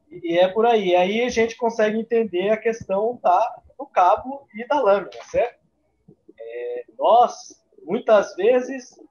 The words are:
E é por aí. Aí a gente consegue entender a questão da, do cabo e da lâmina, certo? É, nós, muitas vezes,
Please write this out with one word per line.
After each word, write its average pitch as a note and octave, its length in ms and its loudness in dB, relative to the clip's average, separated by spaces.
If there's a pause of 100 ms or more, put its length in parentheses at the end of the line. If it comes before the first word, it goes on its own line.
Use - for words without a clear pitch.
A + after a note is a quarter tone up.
E A#3 280 -4
é F#3 100 4
por G#3+ 180 0
aí. G#3 300 2
Aí F#3 260 2
a A#3+ 80 -2
gente A3+ 260 -2
consegue A3 440 -2
entender G#3+ 500 -2
a A3 80 2
questão A3 640 -4
da, G3+ 400 0 (160)
do C4+ 80 -14
cabo A3 680 0
e A3 120 -12
da C#4+ 160 0
lâmina, G3 300 0 (180)
certo? - 300 -4 (800)
É, A#2+ 460 -12 (120)
nós, A3 640 0 (220)
muitas G3+ 520 0
vezes, B3 640 -2 (120)